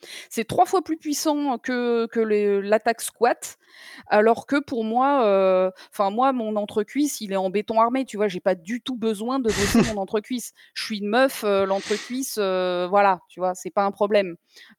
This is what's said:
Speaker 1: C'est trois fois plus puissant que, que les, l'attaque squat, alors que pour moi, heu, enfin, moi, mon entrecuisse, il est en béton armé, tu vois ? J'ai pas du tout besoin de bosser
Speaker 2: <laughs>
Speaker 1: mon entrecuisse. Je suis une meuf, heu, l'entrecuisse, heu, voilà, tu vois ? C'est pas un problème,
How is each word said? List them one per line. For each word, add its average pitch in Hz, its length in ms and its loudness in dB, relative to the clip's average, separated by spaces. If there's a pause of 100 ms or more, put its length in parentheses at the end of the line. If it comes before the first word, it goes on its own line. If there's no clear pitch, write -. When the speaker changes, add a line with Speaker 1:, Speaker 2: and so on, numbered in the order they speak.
(300)
Speaker 1:
C'est 226 160 -4
trois 359 200 2
fois 359 180 0
plus 320 140 -6
puissant 294 640 -2
que, 240 480 -2
que 233 120 -4
les, 208 420 2
l'attaque 208 400 0
squat, - 560 -2 (500)
alors 220 400 4
que 285 120 0
pour 247 240 -4
moi, 254 440 2
heu, 185 440 4 (200)
enfin, 196 200 0
moi, 262 220 2
mon 220 240 -4
entrecuisse, 214 640 -2
il 196 120 -6
est 196 40 0
en 190 140 0
béton 214 300 0
armé, 247 240 2
tu 214 120 -10
vois ? 208 100 2
J'ai 180 140 -4
pas 185 140 2
du 185 260 -8
tout 262 160 -8
besoin 226 420 -4
de 226 120 0
bosser 202 300 2
Speaker 2:
<laughs> - 20 4
Speaker 1:
mon 220 140 0
entrecuisse. 208 560 -6 (220)
Je - 100 -8
suis 214 140 -6
une 202 100 -4
meuf, 262 340 2
heu, 196 220 2
l'entrecuisse, 208 760 -4
heu, 185 500 0
voilà, 196 400 4
tu - 100 -18
vois ? 180 160 -2
C'est - 160 -10
pas 202 140 0
un 202 60 0
problème, 202 460 0 (420)